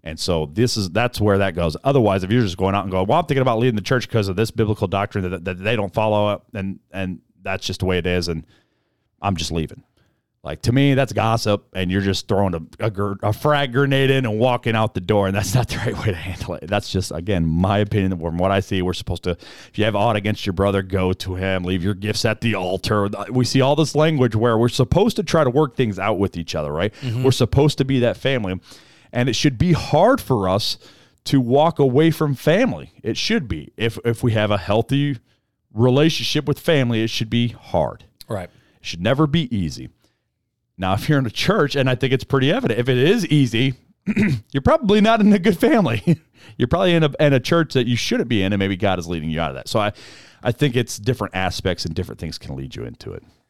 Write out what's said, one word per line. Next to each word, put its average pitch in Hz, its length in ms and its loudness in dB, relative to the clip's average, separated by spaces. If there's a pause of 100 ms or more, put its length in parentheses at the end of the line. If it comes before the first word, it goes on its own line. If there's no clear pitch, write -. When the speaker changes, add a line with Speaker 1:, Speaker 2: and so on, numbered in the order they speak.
Speaker 1:
And 80 140 -10
so 82 340 0
this 117 240 0
is, 98 140 -4
that's 113 300 -2
where 101 180 4
that 95 160 0
goes. 82 300 -2
Otherwise, 107 400 2
if 92 60 -6
you're 120 120 4
just 90 140 -2
going 95 180 0
out 101 80 0
and 95 80 -6
going, 92 160 0
"Well, 147 140 2
I'm 165 60 -6
thinking 135 160 0
about 117 180 2
leading 120 160 2
the 98 60 -4
church 127 260 -2
'cause 107 180 0
of 95 80 -4
this 87 160 0
biblical 107 380 -2
doctrine 98 420 -2
that, 87 140 -8
that 90 180 -4
they 113 140 -2
don't 101 180 -4
follow," 104 480 0 (120)
and, 98 260 -8 (120)
and 92 280 -6 (200)
that's 95 240 -8
just - 160 -6
the 92 60 0
way 92 120 2
it 85 80 -2
is, 90 200 0
and 80 180 -6 (760)
I'm 98 160 -2
just - 160 -8
leaving. 80 320 -6 (580)
Like, 78 200 -10
to 117 100 0
me, 139 220 4
that's 127 180 0
gossip, 107 600 0
and 92 160 -2
you're 95 120 2
just 98 260 -2
throwing 98 280 0
a, 82 320 -8
a 110 40 0
gr-, 101 220 -4 (100)
a 107 100 0
frag 143 400 0
grenade 135 380 2
in 135 160 2
and 107 140 -2
walking 120 340 2
out 110 200 0
the 95 60 -4
door, 98 280 2
and 95 80 0
that's - 180 -4
not 123 140 2
the - 80 -6
<laughs> 107 100 -6
right 107 100 -4
way - 100 -6
to 98 100 -2
handle 90 380 -10
it. - 120 -14
That's 101 240 -4
just, 92 220 -4
again, 85 340 -2
my 92 320 0
opinion. 98 400 0
From 82 200 -6
what 92 120 2
I 98 80 2
see, 95 240 -4
we're 90 120 -2
supposed - 280 -8
to, 90 80 -4
if - 480 -12
you 104 60 2
have 107 100 0
aught 107 220 0
against 104 280 -4
your 101 80 -2
brother, 98 300 0
go 92 300 -2
to 92 240 -6
him, 92 260 -2
leave 90 220 -2
your 101 100 -2
gifts 104 300 -4
at 110 160 -2
the 113 160 0
altar. 98 520 -2 (220)
We 123 140 2
see 139 160 2
all 139 160 4
this 156 180 0
language 143 400 2
where 113 240 2
we're 120 100 4
supposed 190 460 2
to 214 80 -2
try 160 220 2
to 127 60 2
work 143 260 0
things 107 240 0
out 98 180 0
with 95 180 0
each 85 200 -6
other, 73 160 -4
right? 90 200 -2 (100)
Speaker 2:
Mm-hmm. 123 200 -4
Speaker 1:
We're 131 80 4
supposed - 480 2
to 143 60 0
be 135 160 0
that 113 160 0
family, 110 420 -2 (540)
and 123 160 0
it 113 60 -2
should 135 240 0
be 175 140 2
hard 190 480 4
for 101 280 0
us 98 300 0 (460)
to 139 160 4
walk 139 400 2
away 143 320 4
from 143 220 0
family. 151 580 0 (100)
It 110 140 -4
should 208 320 -2
be. 80 280 -8
If, 113 280 -2
if 117 200 -2
we 117 80 2
have 107 180 2
a 104 80 2
healthy 135 600 0 (540)
relationship 131 760 2
with 147 120 -2
family, 120 440 2
it 110 80 -2
should 110 200 -6
be 120 180 2
hard. - 560 -4 (240)
Speaker 2:
Right. 95 200 -8
Speaker 1:
It - 20 -20 (360)
should 85 140 -10
never 131 260 2
be 143 300 0
easy. 90 320 -4 (880)
Now, 92 160 0
if - 140 -4
you're 151 100 2
in 127 80 0
a 101 40 -4
church, 156 460 0
and 131 120 2
I 127 60 2
think 127 180 0
it's 127 120 0
pretty 135 260 2
evident, 214 300 0
if 123 80 -2
it 123 100 2
is 180 280 2
easy, 131 480 2 (320)
<clears throat> 214 100 -2 (360)
you're 139 100 -2
probably 233 380 4
not 220 200 4
in 208 120 6
a 202 60 6
good 180 200 2
family. 180 680 2
<laughs> - 300 -20
You're 123 100 0
probably 175 280 2
in 160 100 4
a, 143 60 2 (100)
in 147 120 6
a 131 60 4
church 165 360 0
that 123 120 2
you 120 80 0
shouldn't 202 340 -2
be 107 140 2
in, 98 100 0
and 101 60 0
maybe 98 180 0
God 92 220 0
is 82 80 -8
leading 82 240 -4
you 78 100 -2
out 78 100 -2
of 67 40 -10
that. 64 140 -12
So 117 100 -2
I, 104 140 -2 (500)
I 123 80 0
think 135 240 0
it's - 220 -2
different 107 400 -4
aspects - 480 -2
and 80 100 -6
different - 260 -8
things 78 160 -8
can 69 200 -12
lead 67 180 -12
you 58 80 -12
into 60 300 -14
it. 50 100 -14 (280)